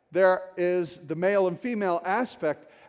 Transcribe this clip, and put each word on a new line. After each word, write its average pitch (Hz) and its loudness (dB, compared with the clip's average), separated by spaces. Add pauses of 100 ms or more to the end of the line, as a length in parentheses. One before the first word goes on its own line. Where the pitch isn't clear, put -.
(140)
there 185 4 (140)
is 180 -2
the 156 -6
male 190 2
and 170 -4
female 202 -2
aspect. 185 -4 (220)